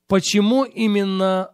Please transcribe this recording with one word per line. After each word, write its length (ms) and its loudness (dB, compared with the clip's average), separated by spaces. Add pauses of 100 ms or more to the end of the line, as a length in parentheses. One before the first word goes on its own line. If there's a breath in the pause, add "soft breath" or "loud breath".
Почему 560 2
именно 920 -2